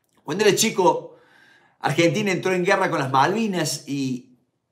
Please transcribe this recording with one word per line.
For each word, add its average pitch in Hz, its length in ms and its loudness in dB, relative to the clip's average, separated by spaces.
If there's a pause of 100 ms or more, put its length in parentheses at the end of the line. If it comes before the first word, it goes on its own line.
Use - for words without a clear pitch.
(240)
Cuando 190 220 -2
era 196 100 6
chico, 180 520 2 (760)
Argentina 170 480 2
entró 185 220 -2
en 180 100 0
guerra 190 280 2
con 165 80 -2
las 131 120 -4
Malvinas 170 760 0
y, 131 500 -6 (340)